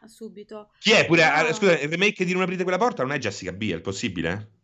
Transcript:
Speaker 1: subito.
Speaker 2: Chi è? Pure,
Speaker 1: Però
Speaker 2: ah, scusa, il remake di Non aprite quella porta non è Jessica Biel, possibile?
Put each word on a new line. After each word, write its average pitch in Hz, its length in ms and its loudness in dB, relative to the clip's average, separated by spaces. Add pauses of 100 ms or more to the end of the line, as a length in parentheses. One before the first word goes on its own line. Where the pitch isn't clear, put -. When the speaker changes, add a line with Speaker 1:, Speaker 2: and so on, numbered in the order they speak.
Speaker 1:
subito. 208 720 -18
Speaker 2:
Chi - 140 2
è? 175 140 6
Pure, 165 180 4 (100)
Speaker 1:
Però 156 160 2
Speaker 2:
ah, - 40 0
scusa, 185 260 4
il 143 100 -4
remake 190 340 0
di 175 100 -2
Non 185 100 0
aprite 185 200 -4
quella 185 140 0
porta 220 260 0
non 131 80 -2
è 147 60 -2
Jessica 98 340 -6
Biel, 90 300 -4
possibile? 95 680 -4 (120)